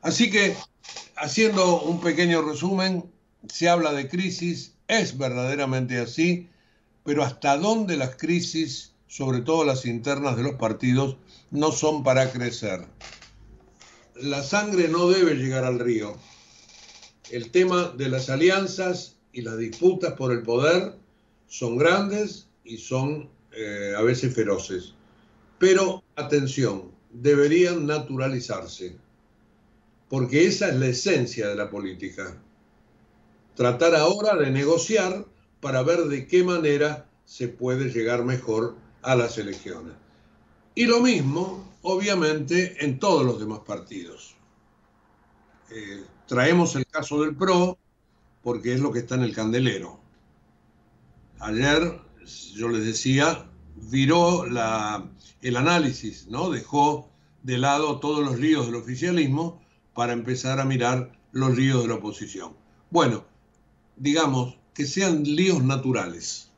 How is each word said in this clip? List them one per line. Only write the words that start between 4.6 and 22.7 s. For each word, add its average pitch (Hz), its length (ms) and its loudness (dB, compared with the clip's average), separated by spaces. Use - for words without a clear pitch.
es 214 280 0
verdaderamente 131 840 -2
así, 165 500 -2
pero 147 180 0
hasta 139 360 0
dónde 202 380 0
las 127 200 -4
crisis, 160 760 -4
sobre 131 360 -4
todo 160 220 2
las 131 220 0
internas 127 500 -2
de 117 60 -2
los 139 120 -2
partidos, 127 600 0
no 151 200 2
son 151 320 0
para 131 300 4
crecer. 113 540 -6
La 139 260 -6
sangre 190 460 0
no 175 200 2
debe 180 260 6
llegar 131 300 0
al 123 140 0
río. 107 380 -2
El 117 200 -8
tema 180 460 2
de 131 120 -4
las 131 220 -2
alianzas 185 880 0
y 123 100 -12
las 113 160 -8
disputas 165 560 2
por 127 180 -2
el 117 100 -2
poder 135 520 2
son 120 300 -6
grandes 196 720 0
y 117 140 -14